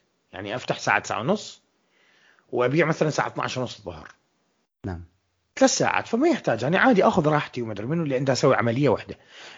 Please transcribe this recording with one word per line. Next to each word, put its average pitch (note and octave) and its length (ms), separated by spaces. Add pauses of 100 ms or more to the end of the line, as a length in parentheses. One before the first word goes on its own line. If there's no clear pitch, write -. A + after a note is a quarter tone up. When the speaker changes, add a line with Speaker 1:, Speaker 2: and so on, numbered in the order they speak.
(340)
Speaker 1:
يعني G2+ 220
أفتح - 240
ساعة، G#2+ 240
ساعة G2 160
ونص، E3 420 (880)
وأبيع C3 340
مثلا D#3 240
ساعة A#2+ 180
اثناعش B2 300
ونص B2 200
الظهر. - 300 (800)
Speaker 2:
نعم. F2 180 (520)
Speaker 1:
ثلاث C4 160
ساعات، B2 360
فما C4 200
يحتاج. D3+ 340
يعني D#3 160
عادي G#3+ 260
آخذ D3+ 240
راحتي D3 340
وما A2 120
أدري G2+ 140
منو، E3 160
لأن C3+ 220
دا C3+ 80
أسوي B2+ 220
عملية A#2 340
واحدة. - 280 (400)